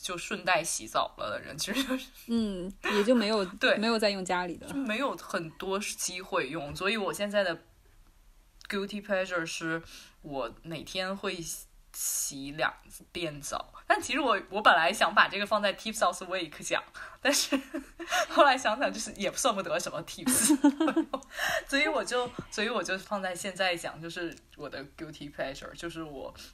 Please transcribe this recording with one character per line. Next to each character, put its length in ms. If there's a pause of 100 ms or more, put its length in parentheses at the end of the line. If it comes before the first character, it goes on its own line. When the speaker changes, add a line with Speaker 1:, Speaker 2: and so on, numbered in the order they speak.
Speaker 1:
就 160
顺 280
带 180
洗 240
澡 300
了 140
的 100
人， 160
其 160
实 100
就 140
是 100 (200)
Speaker 2:
嗯， 440 (220)
也 100
就 100
没 140
有， 160
Speaker 1:
对。 340
Speaker 2:
没 80
有 140
再 100
用 140
家 220
里 100
的。 120
Speaker 1:
就 80
没 240
有 180
很 340
多 260
机 440
会 260
用， 260
所 160
以 60
我 160
现 180
在 140
的 200 (1040)
guilty 320
pleasure 440
是 380 (380)
我 280 (120)
每 220
天 320
会 280 (500)
洗 580
两 220 (380)
遍 300
澡， 320 (120)
但 160
其 120
实 80
我， 180 (100)
我 120
本 120
来 200
想 200
把 140
这 100
个 80
放 160
在 140
Tips 300
of 180
Week 260 (120)
讲， 200 (380)
但 140
是 260 (320)
<laughs> 380
后 160
来 120
想 220
想 140
就 40
是 160
也 200
算 200
不 80
得 160
什 140
么 120
Tips， 520 (480)
<laughs> 640
所 100
以 120
我 120
就， 300 (180)
所 140
以 60
我 120
就 160
放 240
在 140
现 180
在 220
讲， 260
就 80
是 240 (220)
我 140
的 120 (160)
guilty 320
pleasure， 440
就 160
是 120
我 320 (200)